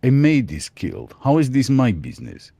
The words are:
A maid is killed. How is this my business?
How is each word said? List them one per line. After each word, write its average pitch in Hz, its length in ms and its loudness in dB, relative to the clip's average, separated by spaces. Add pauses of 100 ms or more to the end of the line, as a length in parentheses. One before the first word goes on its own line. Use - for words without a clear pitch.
A 127 80 2
maid 139 420 2
is 76 160 -10
killed. - 540 -12
How 143 160 2
is 147 120 2
this 131 200 0
my 131 220 2
business? 65 680 -12